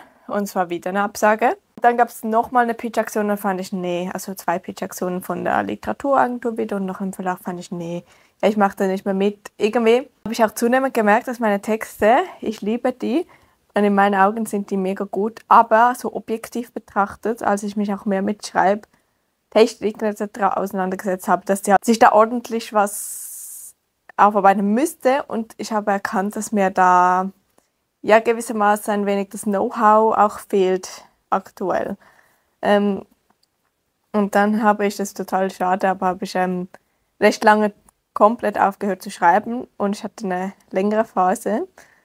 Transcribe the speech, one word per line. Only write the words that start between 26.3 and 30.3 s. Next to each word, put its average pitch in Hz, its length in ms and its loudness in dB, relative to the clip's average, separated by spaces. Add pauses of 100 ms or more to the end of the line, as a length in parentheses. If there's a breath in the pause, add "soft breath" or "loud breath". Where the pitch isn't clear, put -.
dass 214 160 -8
mir 196 180 2
da 185 640 4 (720)
ja 214 180 6
gewissermaßen 220 760 0
ein 202 120 -2
wenig 202 240 -2
das - 120 -14
Know-how 214 760 2
auch 208 220 2